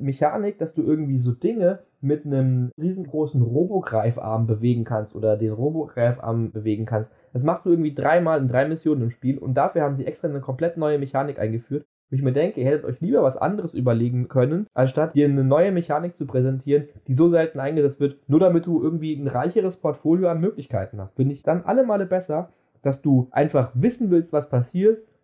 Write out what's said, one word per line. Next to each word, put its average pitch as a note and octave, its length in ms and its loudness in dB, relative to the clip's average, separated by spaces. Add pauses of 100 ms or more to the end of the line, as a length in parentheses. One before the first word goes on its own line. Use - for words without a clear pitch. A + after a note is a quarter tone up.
Mechanik, D3 580 -2
dass E3 140 -6
du D#3+ 100 -2
irgendwie D3 360 0
so B2 140 0
Dinge F#3+ 480 0 (200)
mit D3 240 -2
einem B2+ 460 0 (100)
riesengroßen D#3 640 -2
Robo-Greifarm A#2 1040 -2
bewegen A2+ 380 0
kannst A2 300 -6
oder G#2+ 220 0
den G#2+ 160 -2
Robo-Greifarm A#2+ 1000 -2
bewegen G#2+ 360 -4
kannst. A2+ 280 -4 (200)
Das B2+ 100 -4
machst E3+ 220 -2
du F3+ 40 4
irgendwie D#3 240 2
dreimal D#3+ 460 2
in C3 80 2
drei B2+ 180 2
Missionen D#3 360 -2
im A#2 80 -2
Spiel C3 260 -2
und - 180 -6
dafür D3+ 280 0
haben C#3+ 120 0
sie C3+ 120 -6
extra - 220 -6
eine C#3+ 120 -6
komplett D#3+ 380 -4
neue D3+ 200 0
Mechanik C#3 400 -4
eingeführt, A#2 460 -4 (240)
wo C3 80 -2
ich C#3 60 0
mir B2+ 100 2
denke, D#3 280 0
ihr B2 60 0
hättet D3 200 0
euch B2+ 160 -8
lieber A3+ 200 2
was C3+ 140 2
anderes F#3 380 -4
überlegen B2 540 0
können, C#3+ 440 0
anstatt C3 420 0
dir D3 120 4
eine C#3 180 2
neue D#3+ 280 4
Mechanik E3+ 440 -4
zu D3 100 -8
präsentieren, C3+ 640 0 (180)
die C3 80 0
so D#3+ 140 6
selten D#3+ 320 2
eingesetzt C#3+ 400 0
wird, C#3 160 0 (120)
nur D3+ 120 6
damit F3 240 4
du E3+ 180 0
irgendwie D#3 320 -2
ein C#3 140 -6
reicheres F3+ 480 -2
Portfolio E3+ 540 0
an E3 100 -2
Möglichkeiten A#2+ 600 -4
hast. G2 140 -14
Finde C3+ 180 0
ich - 80 -16
dann F3 220 -2
alle B3+ 200 2
Male G3+ 220 -2
besser, F3+ 420 -4 (340)
dass C#3 200 -2
du C3 280 4
einfach D3 440 0
wissen G#3 360 0
willst, E3 220 2
was D3 180 -2
passiert F#3 520 2 (220)